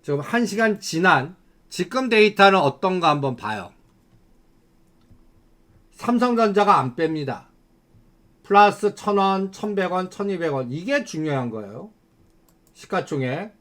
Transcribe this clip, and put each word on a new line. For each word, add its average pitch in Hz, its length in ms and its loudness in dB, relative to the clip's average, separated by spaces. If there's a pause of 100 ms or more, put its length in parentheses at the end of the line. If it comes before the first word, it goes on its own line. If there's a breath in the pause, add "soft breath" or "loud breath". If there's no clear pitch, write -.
지금 143 200 -4
한 233 260 -2
시간 208 340 -2
지난 165 560 0 (320)
지금 247 400 -4
데이터는 208 500 6
어떤가 175 520 2
한번 139 260 0
봐요. 107 360 -10 (2250)
삼성전자가 226 840 2
안 131 180 -4
뺍니다. 156 500 -4 (960)
플러스 202 540 4
천 202 220 -2
원, 196 340 0
천백 196 400 -4
원, 185 180 -4
천이백 180 420 -4
원. 131 200 -6
이게 208 320 -4
중요한 143 460 -6
거예요. 110 420 -14 (800)
시가총액. 160 880 -6